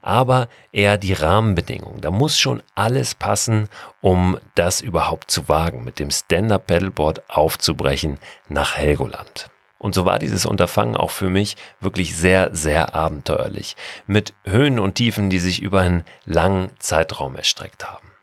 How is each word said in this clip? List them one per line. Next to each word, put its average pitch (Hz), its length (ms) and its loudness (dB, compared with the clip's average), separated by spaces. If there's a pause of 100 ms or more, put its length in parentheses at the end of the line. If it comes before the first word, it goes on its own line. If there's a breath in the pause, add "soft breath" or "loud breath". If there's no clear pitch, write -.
aber 120 460 2 (240 soft breath)
eher 101 260 4
die 98 160 -2
Rahmenbedingungen. 92 880 0
Da 78 120 -4
muss 143 260 2
schon 127 240 0 (140)
alles 117 400 -2
passen, 107 520 0 (320 loud breath)
um 92 380 4 (160)
das 87 260 2
überhaupt 82 480 -4
zu - 200 -4
wagen, 76 340 0
mit - 160 -12
dem 71 140 -4
Stand-Up-Paddleboard 90 1160 0
aufzubrechen 71 920 0 (300 loud breath)
nach 71 280 -2
Helgoland. - 720 -4 (280)
Und 95 180 -4
so 92 80 2
war 92 160 2
dieses - 260 -2
Unterfangen 101 500 0
auch - 140 0
für 92 200 -4
mich 98 260 0 (240 loud breath)
wirklich 92 360 -4
sehr, 90 360 4
sehr 78 420 0
abenteuerlich. - 800 -4 (320 loud breath)
Mit 101 280 0 (100)
Höhen 123 340 4
und 98 160 0
Tiefen, 104 360 2
die 92 100 2
sich 87 200 0
über 95 200 0
einen 87 240 2 (220 loud breath)
langen 92 520 0
Zeitraum 78 560 -2
erstreckt - 560 -6
haben. - 220 -20 (100)